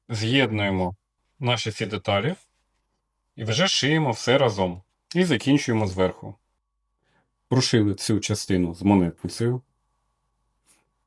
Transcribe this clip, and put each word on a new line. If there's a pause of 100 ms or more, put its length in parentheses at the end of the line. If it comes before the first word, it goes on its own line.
з'єднуємо (440)
наші
ці
деталі. (1040)
І
вже
шиємо
все
разом. (320)
І
закінчуємо
зверху. (1160)
Прошили
цю
частину
з
монетницею. (1400)